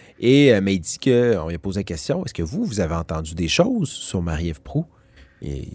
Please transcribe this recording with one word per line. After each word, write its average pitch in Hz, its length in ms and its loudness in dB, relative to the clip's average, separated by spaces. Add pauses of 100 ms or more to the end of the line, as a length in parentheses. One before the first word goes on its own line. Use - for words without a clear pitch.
(180)
Et, 135 360 6
euh, 98 80 2
mais 98 140 2
il 90 40 0
dit - 180 -8
que, 120 380 4
on 80 120 -4
lui 85 80 -4
a - 20 -6
posé 98 220 -4
la 95 40 -4
question, « 139 400 -4
Est-ce - 80 -10
que 85 100 -6
vous, 127 220 -4
vous 113 160 -4
avez 82 140 0
entendu 82 400 -6
des 82 140 -2
choses 220 420 0
sur - 320 -6
Marie-Ève 82 400 -4
Proulx ? » - 260 -6 (540)
Et 67 320 -8